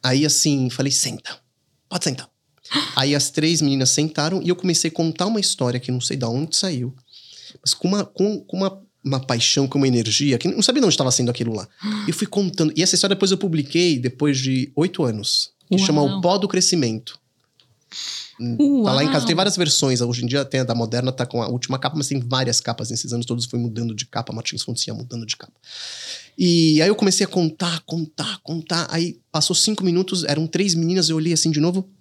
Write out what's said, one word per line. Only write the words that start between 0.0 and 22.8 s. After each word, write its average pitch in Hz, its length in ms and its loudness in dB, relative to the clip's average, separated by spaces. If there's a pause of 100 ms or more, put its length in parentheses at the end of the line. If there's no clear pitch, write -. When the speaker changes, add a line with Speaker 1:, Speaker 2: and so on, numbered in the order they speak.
Speaker 1:
Aí 135 240 2
assim, 139 420 2
falei, 135 220 -2
"Senta. - 480 -4 (500)
Pode - 140 -6
sentar." - 260 -4 (680)
Aí 139 180 2
as 139 160 0
três 156 320 0
meninas 135 280 2
sentaram 160 520 0
e 175 60 -2
eu 175 80 2
comecei 170 340 0
a - 20 -20
contar 165 340 -2
uma 220 120 0
história 127 400 -2
que 127 140 -4
não 127 80 -2
sei - 160 -4
de 127 80 -4
onde 131 320 -2
saiu. 131 360 -2 (720)
Mas - 100 0
com - 140 -4
uma, 196 180 2
com, 202 360 0
com - 160 -10
uma, 190 260 -2 (220)
uma 135 160 0
paixão, 131 480 0
com 139 100 -2
uma 139 80 4
energia, 123 520 2
que 170 100 -2
não 208 120 -2
sabia 262 220 2
de 226 60 4
onde 156 80 2
tava 131 160 4
saindo 123 180 2
aquilo 117 240 -2
lá. 92 140 -8 (400)
Eu 185 60 0
fui 208 120 -2
contando. 170 500 0
E 160 60 2
essa 185 140 2
história 196 180 2
depois 196 160 2
eu 190 80 2
publiquei, 165 600 2
depois 131 400 0
de 131 360 -2
oito 175 300 0
anos. 107 460 0 (200)
Que 190 80 4
chama 151 240 4
Speaker 2:
Uau. 170 160 2
Speaker 1:
O - 20 -4
Pó 180 160 4
do 196 120 0
Crescimento. 139 680 0 (1700)
Tá 202 80 4
lá 135 100 4
em - 40 4
casa. 262 140 2
Speaker 2:
Uau. 135 60 -2
Speaker 1:
Tem 175 80 2
várias 190 220 2
versões. 139 460 2
Hoje 120 200 -2
em 123 40 -2
dia 135 180 0
tem 135 160 -2
a 127 40 0
da 113 100 -2
Moderna, 120 360 0
tá 127 160 -2
com 123 160 -4
a 101 60 -2
última 123 300 -4
capa, 143 180 -2
mas 143 100 -2
tem 139 140 -2
várias 123 400 0
capas. 117 300 -6